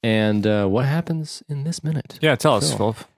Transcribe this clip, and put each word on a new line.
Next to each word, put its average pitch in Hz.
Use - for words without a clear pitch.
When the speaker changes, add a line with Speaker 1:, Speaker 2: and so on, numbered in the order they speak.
Speaker 1:
And, 107
uh, 104
what 107
happens 160
in 143
this 165
minute? 151
Speaker 2:
Yeah, 156
tell 135
us, 95
Speaker 1:
Phil. 104
Speaker 2:
Philip. 110